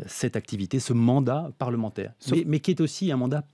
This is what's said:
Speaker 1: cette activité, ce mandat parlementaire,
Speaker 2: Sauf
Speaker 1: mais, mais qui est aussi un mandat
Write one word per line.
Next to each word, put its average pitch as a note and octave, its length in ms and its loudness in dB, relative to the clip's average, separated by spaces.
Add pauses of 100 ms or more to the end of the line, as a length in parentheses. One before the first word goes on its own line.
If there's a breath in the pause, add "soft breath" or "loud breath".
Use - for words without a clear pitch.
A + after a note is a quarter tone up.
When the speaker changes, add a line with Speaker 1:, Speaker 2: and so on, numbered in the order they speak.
Speaker 1:
cette - 300 -4
activité, G#2+ 440 -4
ce B2 140 0
mandat C3 640 2
parlementaire, A#2 600 -4
Speaker 2:
Sauf C3+ 200 0
Speaker 1:
mais, E3 80 2
mais D3+ 140 2
qui - 100 0
est E3+ 100 2
aussi E3 320 0
un C3 60 0
mandat C3 240 0 (120)